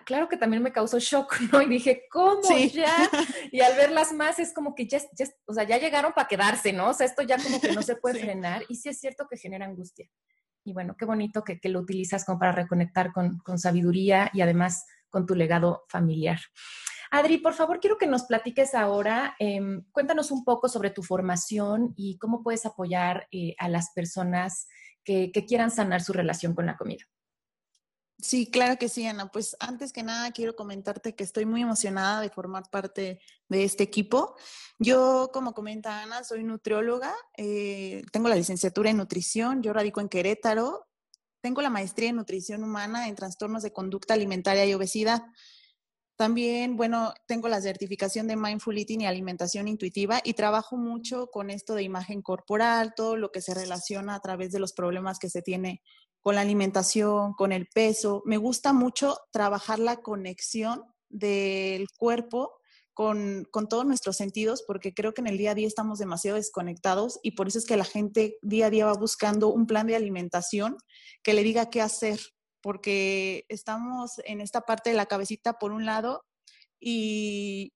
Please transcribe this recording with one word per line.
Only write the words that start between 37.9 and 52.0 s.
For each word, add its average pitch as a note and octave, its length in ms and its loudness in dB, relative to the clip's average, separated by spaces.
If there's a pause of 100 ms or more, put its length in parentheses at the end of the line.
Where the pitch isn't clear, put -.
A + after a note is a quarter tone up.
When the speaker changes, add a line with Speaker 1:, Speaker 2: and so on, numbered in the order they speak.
Speaker 2:
tengo A3+ 160 2
la A3+ 80 6
licenciatura F#3 540 2
en A3 80 4
nutrición, A3 680 -2
yo G#3 80 0
radico G#3 300 -2
en G3+ 80 -6
Querétaro, G#3+ 760 0 (560)
tengo B3+ 200 -4
la C#4+ 80 0
maestría G#3+ 400 -2
en A#3+ 80 0
nutrición G#3 480 -6
humana A3 420 -6
en G3+ 80 -8
trastornos G#3 480 -6
de G#3 80 -6
conducta F#3+ 420 -4
alimentaria G3 520 2
y G3 80 4
obesidad. G#3+ 500 0 (920)
También, A#3+ 580 0
bueno, A3+ 380 0 (140)
tengo A#3 200 -4
la G#3+ 140 0
certificación G3 680 -4
de A3 80 -2
Mindful G#3+ 420 -4
Eating A3 240 -4
y G3+ 60 -2
alimentación F#3 640 -4
intuitiva G3+ 520 -2
y A#3 120 -2
trabajo A3 420 0
mucho A#3 520 -6
con G3+ 220 -8
esto G3+ 260 -8
de G3+ 80 -2
imagen F#3+ 380 -6